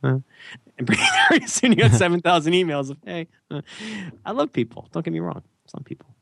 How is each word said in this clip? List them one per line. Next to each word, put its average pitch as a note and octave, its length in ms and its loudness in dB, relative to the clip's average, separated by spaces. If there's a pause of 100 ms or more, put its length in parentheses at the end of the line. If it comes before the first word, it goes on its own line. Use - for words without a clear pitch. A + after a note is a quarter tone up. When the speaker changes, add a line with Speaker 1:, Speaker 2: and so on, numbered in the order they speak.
Speaker 1:
eh." C3 140 2 (600)
And B2 80 -6
<laughs> - 0 -
pretty, - 160 0 (260)
pretty - 180 2
soon - 260 2
you - 60 6
got E3+ 120 6
Speaker 2:
<laughs> - 20 4
Speaker 1:
seven F3 280 4
thousand E3+ 340 2
emails D3 360 0
of, C#3 140 -12
"Hey, E3+ 240 -8 (220)
uh, D3 100 -8 (640)
I G3 80 -8
love C#4+ 200 -2
people. - 400 -6
Don't - 120 -6
get E3 80 -4
me E2 80 -4
wrong. E2+ 220 -8 (240)
Some - 180 -16
people. - 220 -16 (140)